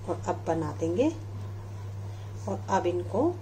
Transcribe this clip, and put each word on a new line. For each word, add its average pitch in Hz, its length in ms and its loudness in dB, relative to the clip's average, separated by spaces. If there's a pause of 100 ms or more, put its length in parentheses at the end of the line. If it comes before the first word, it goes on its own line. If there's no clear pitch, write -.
और 170 240 -2
अब 170 200 0
बना 160 260 2
देंगे 190 380 4 (1400)
और 190 220 -2
अब 190 180 4
इनको 196 540 2